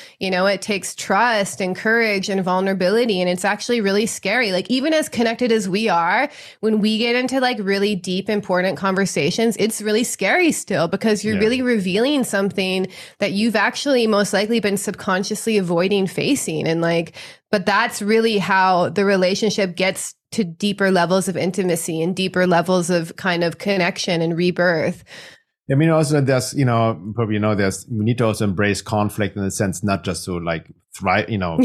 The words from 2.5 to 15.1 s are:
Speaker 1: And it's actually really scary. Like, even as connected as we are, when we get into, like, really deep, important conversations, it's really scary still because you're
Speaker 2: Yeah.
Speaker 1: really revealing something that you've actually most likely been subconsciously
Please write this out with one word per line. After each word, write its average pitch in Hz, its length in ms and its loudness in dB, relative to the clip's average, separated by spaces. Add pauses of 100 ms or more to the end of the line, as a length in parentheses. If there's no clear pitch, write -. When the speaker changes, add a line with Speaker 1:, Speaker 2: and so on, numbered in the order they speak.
Speaker 1:
And 180 80 0
it's 180 160 -2
actually 214 360 0
really 202 260 0
scary. 214 440 -2
Like, 190 180 -2
even 269 240 0
as 311 140 0
connected 233 440 0
as 208 180 0
we 208 200 0
are, 180 380 2 (340)
when 220 180 2
we 214 180 2
get 240 180 0
into, 254 240 0
like, 247 220 0
really 202 340 0
deep, 185 340 -4
important 190 480 0
conversations, 190 840 0
it's 220 220 -2
really 214 220 0
scary 285 480 0
still 170 360 -2
because 214 360 0
you're 214 120 0
Speaker 2:
Yeah. 196 60 2
Speaker 1:
really 247 200 2
revealing 233 640 2
something 190 640 -2 (320)
that 196 140 0
you've 214 220 0
actually 240 520 2
most 202 260 2
likely 214 260 2
been 208 180 0
subconsciously 202 800 -2